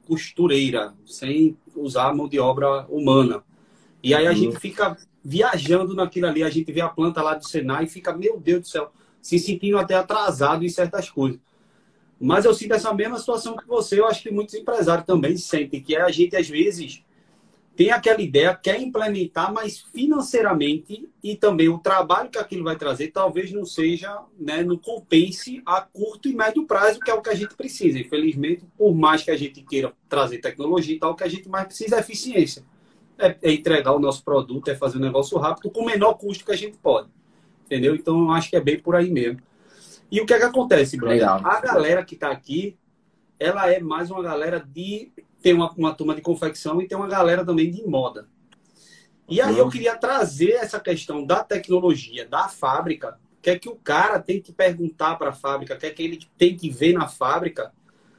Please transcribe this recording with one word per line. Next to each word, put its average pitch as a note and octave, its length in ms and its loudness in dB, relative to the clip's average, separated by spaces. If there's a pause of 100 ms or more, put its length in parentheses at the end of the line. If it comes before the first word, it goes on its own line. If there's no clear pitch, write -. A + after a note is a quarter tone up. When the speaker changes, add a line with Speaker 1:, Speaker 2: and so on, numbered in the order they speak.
Speaker 1:
costureira, C#3 880 0 (140)
sem D3+ 500 0 (180)
usar C3+ 400 -2
mão D3 140 -4
de C#3+ 100 -2
obra C3+ 500 2
humana. C3+ 540 2 (600)
E B2+ 120 2
aí D#3 120 4
a F3 40 4
Speaker 2:
Uhum. F#3+ 60 4
Speaker 1:
gente A3+ 220 0
fica F#3+ 380 -4 (280)
viajando F#3 720 0
naquilo F3+ 320 -2
ali, D#3 160 0
a D#3 80 -2
gente D#3+ 220 -4
vê D#3+ 80 -2
a E3+ 80 0
planta D#3+ 340 -2
lá D#3 120 0
do D#3 120 -10
Senai C#3+ 380 -4
e D#3+ 40 -4
fica, - 280 -8
"Meu G3+ 240 -2
Deus F3 220 2
do - 60 -16
céu", D3+ 240 -6 (300)
se F3 160 2
sentindo G3+ 400 -2
até F#3 160 0
atrasado F3 680 0
em F3 40 -2
certas F3 400 -4
coisas. C3+ 320 -4 (800)
Mas F3 240 2
eu A3+ 80 6
sinto G#3+ 220 -2
essa A3 180 0
mesma A3 260 -4
situação A3+ 380 -6
que - 100 -16
você, A3 340 0
eu A3+ 60 6
acho - 160 -2
que A3+ 100 -10
muitos G#3 220 -4
empresários F3 520 0
também D#3+ 300 2
sentem, C#3+ 440 -4
que D3+ 140 -6
é D#3+ 80 2
a F3 80 4
gente, F3 240 2
às E3+ 140 0
vezes, D#3+ 560 -2 (720)
tem G#3 160 4
aquela A3 280 4
ideia, D#3 360 4
quer G3+ 240 -2
implementar, G3+ 720 -4
mas G#3+ 260 -6
financeiramente A3 1300 -2 (140)
e G#3 140 -6
também E3+ 320 4
o E3+ 100 0
trabalho F#3+ 500 2
que - 100 -8
aquilo F#3+ 260 -6
vai D#3+ 100 -2
trazer D3 380 -4
talvez F#3 400 -2
não G3+ 120 -6
seja, F3 560 -2 (160)
né, D#3 280 -4
não F3 120 0
compense F#3+ 880 0
a F#3+ 160 0
curto G#3+ 480 -8
e C4 60 -2
médio A3 320 0
prazo, G#3 320 2
que - 100 -8
é A3+ 60 2
o G#3+ 80 -2
que - 80 -4
a - 60 0
gente G3+ 180 -6
precisa. D#3 460 -2
Infelizmente, D3+ 640 -2 (120)
por G#3 200 4
mais D#3 260 4
que - 80 -4
a D#3 60 0
gente C#3 260 -8
queira C3+ 300 -4 (160)
trazer B2 300 0
tecnologia D#3 580 -4
e - 20 -6
tal, D#3+ 140 -2
o - 20 -8
que F3+ 80 -12
a F3+ 60 -2
gente F#3+ 200 -12
mais F#3+ 180 -6
precisa A3 300 -4
é A3 40 2
eficiência. G#3 640 -2 (520)
É, F3+ 260 2
é E3 100 4
entregar D3+ 400 2
o D3 80 2
nosso C#3 240 -2
produto, C#3 440 -2
é C#3 60 -2
fazer C3 240 -4
um C3 40 -2
negócio C#3 360 0
rápido, D#3 320 -2
com A3+ 120 -4
o A#3 40 -2
menor G#3 280 4
custo G3+ 300 -10
que - 80 -2
a - 40 -2
gente G#3 220 -10
pode. A#2 300 0 (580)
Entendeu? C#3 280 0
Então, D#3+ 280 0
eu D#3+ 100 2
acho E3 180 0
que F3+ 60 2
é D#3+ 40 2
bem D3 200 0
por F3 160 0
aí F3 120 2
mesmo. B2 320 -2 (680)
E G3+ 100 0
o A3 60 -2
que A#3+ 60 6
é A#3 60 6
que A3+ 60 4
acontece, G3+ 520 4
brother? A#2+ 220 2
Speaker 2:
Legal. G2 260 4
Speaker 1:
A G#3 160 2
galera F3+ 440 2
que F3 120 -18
tá D3 140 -4
aqui, D#3 460 -6 (600)
ela F3+ 320 0
é F#3 80 4
mais E3+ 320 -6
uma F#3 120 -8
galera E3 360 -4
de, F3+ 540 -12 (300)
tem F3 100 8
uma, E3+ 200 4
uma D#3+ 200 0
turma D#3 220 -2
de D#3 80 -12
confecção E3+ 580 -2
e F#3 80 -4
tem G3 80 -6
uma G3 100 -4
galera F3+ 380 2
também E3+ 260 2
de G#3+ 160 -10
moda. B2+ 400 -4 (1000)
E E3+ 120 -2
aí G#3+ 120 4
Speaker 2:
Uhum. A3+ 60 2
Speaker 1:
eu C4 100 8
queria A#3 280 -2
trazer D#3 560 0
essa A#3+ 280 -2
questão D3+ 460 -6
da F#3 180 2
tecnologia, E3+ 840 -2
da E3 220 -2
fábrica, C#3+ 720 -4 (200)
o - 40 -20
que F3 80 2
é F3+ 80 2
que A#3 100 -16
o A#3 80 -14
cara F3+ 420 2
tem F#3 220 -4
que - 100 -18
perguntar E3+ 640 0
pra C#3+ 160 -4
fábrica, C#3 420 -6
o - 40 -12
que D#3 80 -8
é D#3 40 -8
que E3 120 -10
ele E3 160 -6 (200)
tem F3 180 4
que D#3+ 140 -8
ver D3+ 240 2
na D#3+ 120 -2
fábrica D3+ 640 -4 (480)